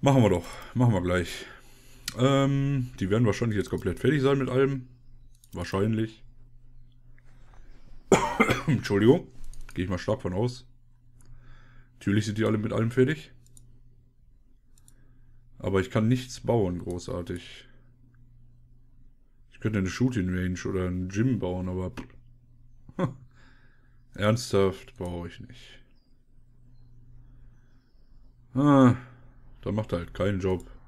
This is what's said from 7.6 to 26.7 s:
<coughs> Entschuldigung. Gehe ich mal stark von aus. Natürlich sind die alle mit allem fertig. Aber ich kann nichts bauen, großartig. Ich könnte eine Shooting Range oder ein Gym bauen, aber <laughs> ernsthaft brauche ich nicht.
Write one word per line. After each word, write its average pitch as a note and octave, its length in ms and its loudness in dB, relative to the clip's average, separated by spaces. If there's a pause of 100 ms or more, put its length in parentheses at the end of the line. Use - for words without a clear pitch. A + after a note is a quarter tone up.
<coughs> - 560 2
Entschuldigung. A2+ 600 4 (460)
Gehe F#2 120 -2
ich F#2 40 -8
mal F#2+ 80 -2
stark G#2+ 240 -2
von F2+ 120 -4
aus. A#2+ 340 -4 (1300)
Natürlich G#2 260 0
sind G#2 120 -4
die A2 80 0
alle G#2+ 120 0
mit A2 160 -4
allem A2+ 180 0
fertig. C3 400 0 (2250)
Aber G2 200 0
ich F#2 100 -2
kann A2 180 2
nichts B2+ 340 -2
bauen, G2 380 0
großartig. F2 880 -10 (1800)
Ich - 80 -20
könnte G#2+ 200 -2
eine F#2 100 -2
Shooting A2 400 -2
Range F2+ 360 -2
oder F#2+ 220 -2
ein F2+ 220 -4
Gym A2 300 0
bauen, F#2 300 -4
aber F#2 240 -6 (1040)
<laughs> - 160 -2 (1000)
ernsthaft G2 840 0
brauche F2 300 -8
ich - 120 -16
nicht. - 400 -20 (2750)